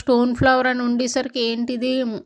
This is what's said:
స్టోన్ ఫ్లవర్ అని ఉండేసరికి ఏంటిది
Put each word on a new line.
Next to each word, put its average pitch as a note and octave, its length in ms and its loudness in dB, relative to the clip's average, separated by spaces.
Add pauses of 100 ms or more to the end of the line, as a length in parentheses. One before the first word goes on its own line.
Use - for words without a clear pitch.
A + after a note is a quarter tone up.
స్టోన్ B3 400 2
ఫ్లవర్ B3+ 320 4
అని B3 160 -2
ఉండేసరికి B3 640 -2
ఏంటిది A#3+ 420 -2 (340)